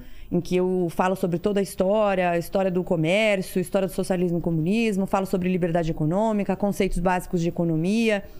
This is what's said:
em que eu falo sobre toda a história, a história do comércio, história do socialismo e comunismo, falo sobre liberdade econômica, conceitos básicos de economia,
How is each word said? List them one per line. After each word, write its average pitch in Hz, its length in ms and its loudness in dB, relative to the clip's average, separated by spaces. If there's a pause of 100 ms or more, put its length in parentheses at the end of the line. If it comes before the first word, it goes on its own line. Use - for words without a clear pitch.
(320)
em 175 120 0
que 175 140 -4
eu 185 340 2
falo 185 260 0
sobre 175 220 0
toda 208 200 0
a 202 40 2
história, 190 680 2
a 170 80 2
história 190 320 0
do 180 140 0
comércio, 190 760 2
história 190 300 0
do 190 60 -8
socialismo 180 440 0
e - 40 -2
comunismo, 190 640 0
falo 190 180 0
sobre 185 240 -2
liberdade 170 420 0
econômica, 190 640 0
conceitos 190 440 0
básicos 180 420 0
de 170 80 0
economia, 180 760 0 (180)